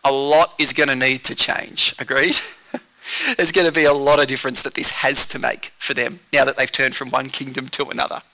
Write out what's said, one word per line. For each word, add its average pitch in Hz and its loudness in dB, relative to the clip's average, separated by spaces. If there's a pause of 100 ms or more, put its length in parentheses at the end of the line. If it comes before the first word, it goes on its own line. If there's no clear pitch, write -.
A 139 2
lot 143 4
is 147 2
gonna 143 2
need 131 0
to 135 0
change, - -2
agreed? 135 0 (500)
<laughs> - -6
There's - 2
gonna 170 2
be 151 2
a 143 6
lot 143 4
of 135 2
difference 131 0
that - -4
this - 2 (120)
has 139 4
to 139 -10
make - -4
for - -4
them 123 -4 (120)
now 139 4
that 135 -2
they've 131 -2
turned 135 0
from 131 -8
one 131 -2
kingdom 131 -8
to - -4
another. - -6 (100)